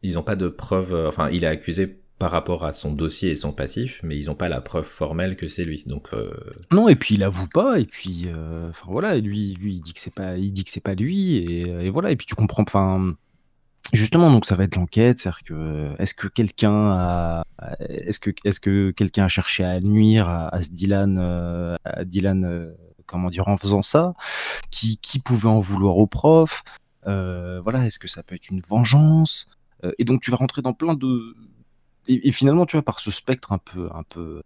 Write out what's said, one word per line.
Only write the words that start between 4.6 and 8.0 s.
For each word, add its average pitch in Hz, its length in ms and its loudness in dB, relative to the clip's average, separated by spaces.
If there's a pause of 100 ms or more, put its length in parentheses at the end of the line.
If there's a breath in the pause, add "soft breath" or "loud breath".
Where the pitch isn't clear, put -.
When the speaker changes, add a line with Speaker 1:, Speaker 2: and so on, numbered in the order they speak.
Speaker 1:
preuve 78 240 -6
formelle 85 500 -6
que 82 120 -10
c'est 87 160 -8
lui, 78 220 -8
donc, 69 280 -10
euh, 55 180 -8 (400)
Speaker 2:
Non, 214 180 6
et 151 60 12
puis - 180 0
il 101 100 2
avoue 92 240 -2
pas, 220 320 2
et 117 60 2
puis, 87 380 -10 (120)